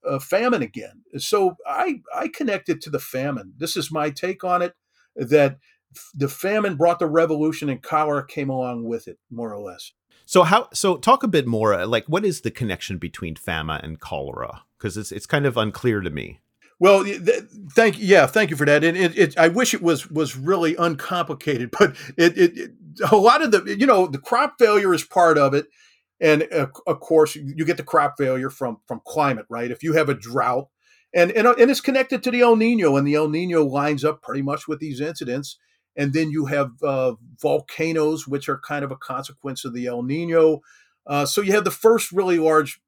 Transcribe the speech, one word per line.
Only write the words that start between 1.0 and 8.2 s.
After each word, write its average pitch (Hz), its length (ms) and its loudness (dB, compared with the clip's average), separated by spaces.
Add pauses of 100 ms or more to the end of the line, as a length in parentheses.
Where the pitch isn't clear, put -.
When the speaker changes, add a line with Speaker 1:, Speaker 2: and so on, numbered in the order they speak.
Speaker 1:
So 185 480 0
I, - 360 -4 (140)
I - 140 -6
connect 214 400 -6
it 147 120 -2
to - 80 -16
the 147 100 -4
famine. 127 580 -8
This 156 180 -6
is 160 160 -6
my 156 180 -2
take 185 340 -8
on 180 180 0
it, 175 120 -4 (420)
that 139 420 2 (360)
f-, - 220 -20
the 139 140 -2
famine 202 460 -2
brought 170 240 2
the 170 80 0
revolution 156 640 0
and 131 140 -6
cholera 151 420 -2